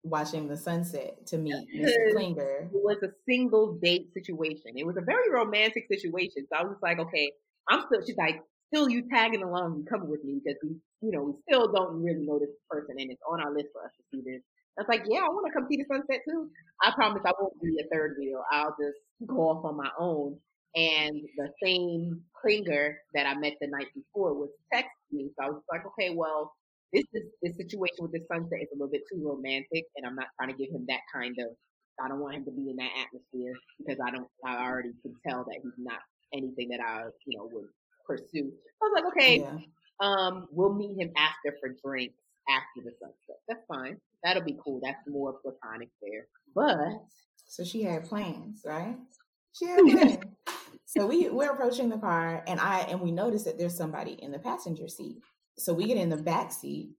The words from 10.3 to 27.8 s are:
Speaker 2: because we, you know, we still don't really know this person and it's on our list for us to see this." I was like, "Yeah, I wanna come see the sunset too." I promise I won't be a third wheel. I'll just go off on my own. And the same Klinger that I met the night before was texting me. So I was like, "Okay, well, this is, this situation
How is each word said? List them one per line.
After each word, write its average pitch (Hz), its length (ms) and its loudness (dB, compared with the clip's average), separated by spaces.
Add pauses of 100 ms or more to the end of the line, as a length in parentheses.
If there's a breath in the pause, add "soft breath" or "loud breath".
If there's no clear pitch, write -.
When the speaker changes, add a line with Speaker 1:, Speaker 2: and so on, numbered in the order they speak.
Speaker 2:
because 143 200 -2
we, 156 60 -4 (320)
you 220 100 0
know, 147 120 -2
we 143 100 -2 (160)
still 240 220 6
don't 175 320 2
really 156 220 0
know 147 140 0
this 143 100 0 (200)
person 147 300 -6
and 131 120 -6
it's 127 180 -14
on 165 120 -2
our 147 120 -2
list 147 200 -2
for - 120 -12
us 120 120 -14
to - 60 -20 (100)
see 135 120 -6
this." 127 160 -10 (380)
I 208 40 -4
was 208 60 -2
like, 226 180 2
"Yeah, 311 180 2
I 311 40 2
wanna 359 240 -2
come 262 160 -2
see 294 80 0
the 285 140 -4
sunset 269 360 -2
too." 311 220 -4 (340 loud breath)
I 220 120 8
promise 208 300 4
I 202 140 6
won't 196 220 -2
be 165 180 0
a 160 140 -6
third 151 260 0
wheel. 135 320 -4
I'll 151 280 2
just 143 180 -2 (300)
go 175 220 2
off 160 160 0
on 151 120 -4
my 139 220 -4
own. 151 400 -2 (360)
And 156 400 2 (220)
the 143 120 -4 (140)
same 170 600 0 (180)
Klinger 160 560 2 (180)
that 143 120 4
I 139 120 0
met 147 220 -2
the 147 60 -4
night 139 280 -6
before 165 400 -2
was 143 140 -6 (240)
texting - 380 -4
me. - 280 -6
So 135 60 -2
I 139 40 -2
was 151 220 -8
like, 170 160 -4
"Okay, 185 280 0
well, 156 380 -2 (400)
this 220 100 6 (100)
is, 214 100 -4 (180)
this 170 160 -4
situation 180 440 -4